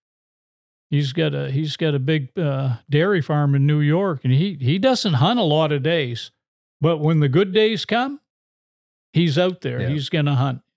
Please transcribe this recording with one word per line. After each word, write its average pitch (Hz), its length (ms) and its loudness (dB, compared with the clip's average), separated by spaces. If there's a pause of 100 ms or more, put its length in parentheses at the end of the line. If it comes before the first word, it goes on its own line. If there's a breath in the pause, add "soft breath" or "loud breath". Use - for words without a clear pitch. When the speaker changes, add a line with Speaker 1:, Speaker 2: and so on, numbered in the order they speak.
(920)
Speaker 1:
He's 143 220 -2
got 151 220 0
a, 139 160 -6
he's 147 260 -4
got 156 180 0
a 139 40 0
big, 139 400 -2
uh, 135 380 -2 (120)
dairy 170 320 2
farm 147 340 0
in 139 120 2
New 151 140 2
York, 156 440 0
and 127 80 2
he, 175 220 2
he 139 240 -2
doesn't 233 360 0
hunt 196 240 2
a 226 40 0
lot 156 280 2
of 147 120 -2
days, 139 480 -4 (500)
but 160 180 2
when 156 220 2
the 147 80 4
good 185 240 2
days 214 320 0
come, 269 360 -4 (920)
he's 156 260 2
out 180 220 0
there. 127 220 -6
Speaker 2:
Yeah. 120 80 -2
Speaker 1:
He's 143 180 -4
gonna 143 280 0
hunt, 127 260 -2 (140)